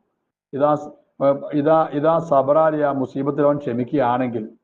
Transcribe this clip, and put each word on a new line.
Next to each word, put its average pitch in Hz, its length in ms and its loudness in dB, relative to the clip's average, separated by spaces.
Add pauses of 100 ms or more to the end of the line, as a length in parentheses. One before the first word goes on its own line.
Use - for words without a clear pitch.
(520)
ഇതാ 147 220 2
സ്-, - 500 -10 (280)
ഇതാ, 156 400 2
ഇതാ 156 260 0
സബറാലിയ, 151 680 2
മുസീബത്തിൽ 139 560 -2
അവൻ 147 140 4
ക്ഷമിക്കുകയാണെങ്കിൽ. 123 920 -2 (160)